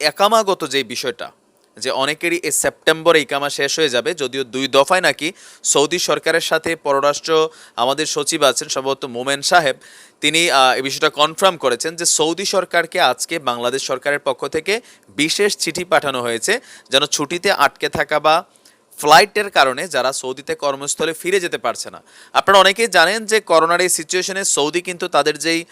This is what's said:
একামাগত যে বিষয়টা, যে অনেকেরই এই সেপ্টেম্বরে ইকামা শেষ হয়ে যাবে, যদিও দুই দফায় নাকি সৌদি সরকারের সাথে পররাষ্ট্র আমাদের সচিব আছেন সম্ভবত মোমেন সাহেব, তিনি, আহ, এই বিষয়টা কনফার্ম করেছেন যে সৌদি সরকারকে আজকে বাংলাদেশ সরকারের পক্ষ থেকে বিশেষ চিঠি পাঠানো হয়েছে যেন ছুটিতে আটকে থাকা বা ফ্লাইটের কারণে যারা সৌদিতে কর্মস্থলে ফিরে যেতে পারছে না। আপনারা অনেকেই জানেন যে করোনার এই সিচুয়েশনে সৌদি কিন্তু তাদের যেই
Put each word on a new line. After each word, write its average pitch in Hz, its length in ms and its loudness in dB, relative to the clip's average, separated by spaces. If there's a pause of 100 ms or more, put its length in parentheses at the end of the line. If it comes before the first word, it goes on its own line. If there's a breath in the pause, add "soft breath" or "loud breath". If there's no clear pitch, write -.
একামাগত 196 640 0
যে 135 200 -2
বিষয়টা, 120 460 -10 (480)
যে 113 120 -6
অনেকেরই 156 460 -4
এই 156 160 -6
সেপ্টেম্বরে 160 680 2
ইকামা 143 300 -4
শেষ 139 280 -4
হয়ে 156 100 2
যাবে, 123 260 -2
যদিও 135 300 -6
দুই 127 240 -4
দফায় 139 320 4
নাকি 151 320 0 (300 loud breath)
সৌদি 151 360 2
সরকারের 160 420 0
সাথে 160 360 -2
পররাষ্ট্র 147 720 0 (280 loud breath)
আমাদের 139 300 0
সচিব 147 360 -4
আছেন 143 260 2
সম্ভবত 135 360 -4
মোমেন 135 380 -6
সাহেব, 156 340 2 (440 loud breath)
তিনি, 160 300 2
আহ, 131 260 4
এই 127 60 -2
বিষয়টা 139 260 0
কনফার্ম 160 480 0
করেছেন 139 400 -4
যে 170 80 -6
সৌদি 165 400 0
সরকারকে 180 560 -2
আজকে 151 380 0
বাংলাদেশ 123 480 -4
সরকারের 143 320 -4
পক্ষ 139 280 -6
থেকে 170 340 -4 (280 soft breath)
বিশেষ 160 480 -2
চিঠি 175 280 -6
পাঠানো 135 380 0
হয়েছে 120 380 -2 (300 loud breath)
যেন 139 160 2
ছুটিতে 175 460 -2
আটকে 143 360 0
থাকা 151 320 -2
বা 156 240 2 (540 soft breath)
ফ্লাইটের 196 520 4
কারণে 139 380 2
যারা 135 240 0
সৌদিতে 135 420 -8
কর্মস্থলে 143 580 -4
ফিরে 180 280 -2
যেতে 151 180 -4
পারছে 113 320 -6
না। 90 120 -20 (300 soft breath)
আপনারা 196 260 4
অনেকেই 196 280 4
জানেন 185 400 2
যে 214 140 2
করোনার 170 400 2
এই 180 80 2
সিচুয়েশনে 185 560 -4
সৌদি 151 360 -2
কিন্তু 175 280 -8
তাদের 151 300 0
যেই 165 340 -2